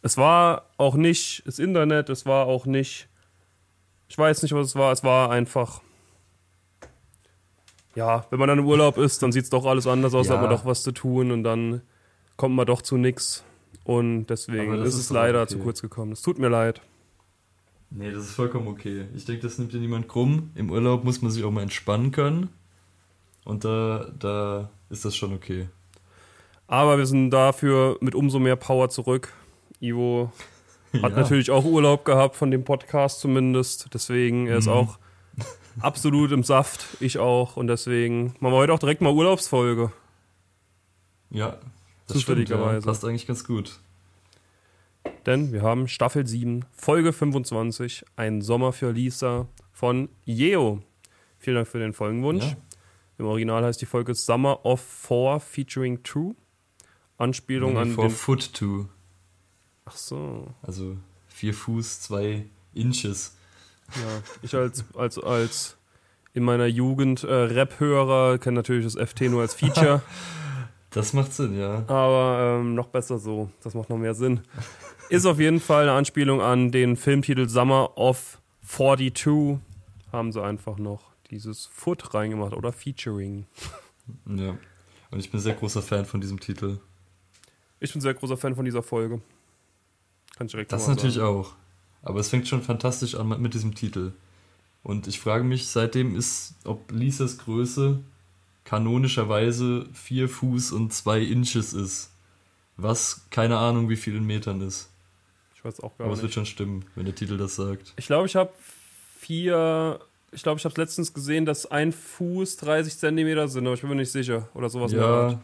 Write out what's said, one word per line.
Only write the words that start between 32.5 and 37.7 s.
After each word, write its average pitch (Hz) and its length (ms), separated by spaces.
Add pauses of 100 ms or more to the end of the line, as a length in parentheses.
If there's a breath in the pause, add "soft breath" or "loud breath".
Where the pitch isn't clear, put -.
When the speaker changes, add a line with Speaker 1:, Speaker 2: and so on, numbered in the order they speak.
Speaker 1:
dem 127 140
Podcast 139 560
zumindest. 131 720
Deswegen, 123 540
er 117 120
ist 107 80
Speaker 2:
Mhm. 107 60
Speaker 1:
auch 117 260 (840 loud breath)
absolut 147 520
im 131 100
Saft. 139 440 (140)
Ich 131 180
auch. 123 400
Und 123 80
deswegen 120 760